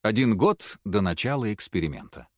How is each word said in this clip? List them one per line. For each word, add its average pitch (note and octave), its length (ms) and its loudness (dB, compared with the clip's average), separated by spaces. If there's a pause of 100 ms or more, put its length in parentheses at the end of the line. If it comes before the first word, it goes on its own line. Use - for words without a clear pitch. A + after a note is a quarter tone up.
Один A2+ 340 4
год F3+ 480 0
до G2+ 160 0
начала A2 520 -2
эксперимента. - 840 -6